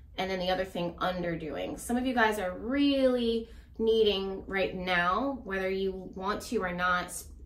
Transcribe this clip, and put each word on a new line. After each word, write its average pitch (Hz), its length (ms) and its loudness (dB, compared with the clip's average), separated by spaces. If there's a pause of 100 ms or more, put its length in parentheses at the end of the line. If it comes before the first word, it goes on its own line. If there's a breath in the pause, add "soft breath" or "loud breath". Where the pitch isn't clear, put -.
(180 loud breath)
and 190 120 0
then 185 80 -2
the 180 140 0
other 185 140 2
thing 175 340 -4
underdoing. 170 800 -2
Some 240 200 -2
of 254 80 0
you 254 80 0
guys 226 240 2
are 185 220 -2
really 247 920 2 (300 loud breath)
needing 202 680 2
right 190 300 0
now, 185 720 2
whether 190 240 -2
you 190 440 -2
want 190 280 -2
to 240 160 -2
or 185 160 -2
not, 180 400 0 (320)